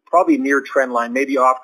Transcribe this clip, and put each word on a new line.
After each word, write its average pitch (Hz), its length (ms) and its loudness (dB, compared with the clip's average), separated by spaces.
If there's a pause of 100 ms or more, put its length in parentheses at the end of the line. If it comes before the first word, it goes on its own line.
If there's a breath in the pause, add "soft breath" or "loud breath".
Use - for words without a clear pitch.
probably 170 320 2
near 139 240 0
trend 131 320 -4
line, 120 200 -4
maybe 135 240 -2
off 127 260 2